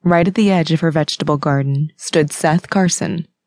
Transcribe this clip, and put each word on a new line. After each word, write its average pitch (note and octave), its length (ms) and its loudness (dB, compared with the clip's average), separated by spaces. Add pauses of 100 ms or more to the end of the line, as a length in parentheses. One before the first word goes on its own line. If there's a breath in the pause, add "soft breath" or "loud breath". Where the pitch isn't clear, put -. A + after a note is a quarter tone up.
right F3 240 4
at F#3+ 80 -4
the G#3+ 120 4
edge F3 220 2
of E3 80 0
her E3 140 0
vegetable D3+ 460 -2
garden, C#3 580 -2
stood D3+ 340 -2
Seth - 400 -2
Carson, F3+ 560 -2 (200)